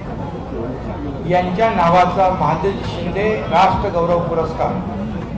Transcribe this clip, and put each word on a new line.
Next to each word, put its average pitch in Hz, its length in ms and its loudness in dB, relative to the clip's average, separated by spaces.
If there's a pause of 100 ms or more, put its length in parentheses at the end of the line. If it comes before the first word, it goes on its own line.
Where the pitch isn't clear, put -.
(1300)
यांच्या 180 400 2
नावाचा 180 720 4
महादजी 165 460 0
शिंदे 180 500 -2
राष्ट्र 185 540 2
गौरव 170 300 2
पुरस्कार 160 480 -2 (720)